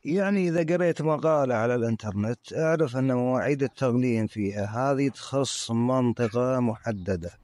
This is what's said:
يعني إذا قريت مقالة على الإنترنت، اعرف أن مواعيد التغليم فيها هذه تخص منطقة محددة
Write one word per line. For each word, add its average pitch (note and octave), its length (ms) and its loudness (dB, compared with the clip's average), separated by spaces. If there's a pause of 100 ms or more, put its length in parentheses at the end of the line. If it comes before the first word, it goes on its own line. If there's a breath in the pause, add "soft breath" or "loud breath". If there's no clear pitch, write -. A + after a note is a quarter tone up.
يعني F#3+ 440 2
إذا E3 260 2
قريت F3 280 2
مقالة D3+ 520 2
على A#2 200 2
الإنترنت، A2+ 760 -2
اعرف D#3 440 0
أن C3 160 2
مواعيد B2+ 500 0
التغليم B2 640 0
فيها G#2 680 -2
هذه C#3 160 0
تخص - 640 -4
منطقة B2 920 0
محددة G2 680 -4 (140)